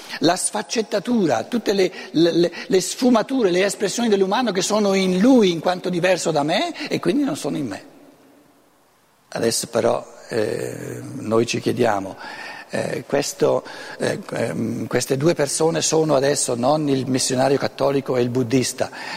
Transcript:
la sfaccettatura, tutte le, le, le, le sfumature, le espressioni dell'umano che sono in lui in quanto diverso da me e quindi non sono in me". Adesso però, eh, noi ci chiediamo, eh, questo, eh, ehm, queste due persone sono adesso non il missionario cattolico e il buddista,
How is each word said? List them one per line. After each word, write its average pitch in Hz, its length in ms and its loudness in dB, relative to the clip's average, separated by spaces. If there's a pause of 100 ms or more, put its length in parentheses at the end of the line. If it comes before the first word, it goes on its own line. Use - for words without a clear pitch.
(200)
la 170 160 2
sfaccettatura, 208 1080 -2
tutte 220 300 -2
le, 190 180 2 (200)
le, 170 200 4
le, 170 200 2 (160)
le 190 140 2
sfumature, 240 680 2
le 180 160 4
espressioni 220 440 -2
dell'umano 202 420 2
che 185 100 0
sono 202 320 2
in 185 260 2
lui 220 320 8
in 165 80 -2
quanto 180 300 -2
diverso 175 420 2
da 147 120 2
me 285 440 -2
e 165 120 -4
quindi 254 240 0
non 277 120 -2
sono - 220 -6
in 143 100 -4
me". 98 180 -10 (1400)
Adesso - 380 -2
però, 117 380 0 (240)
eh, - 720 -6
noi 113 460 -2
ci - 120 -4
chiediamo, 107 560 0 (540)
eh, - 380 -6
questo, 131 560 0 (340)
eh, - 220 -2 (120)
ehm, 113 560 -4
queste 127 300 0
due 160 160 2
persone 160 480 0
sono 156 340 2
adesso 139 400 2
non 143 320 2
il 135 200 0
missionario 131 500 2
cattolico 135 580 0
e 123 60 2
il 123 80 2
buddista, 120 640 0 (240)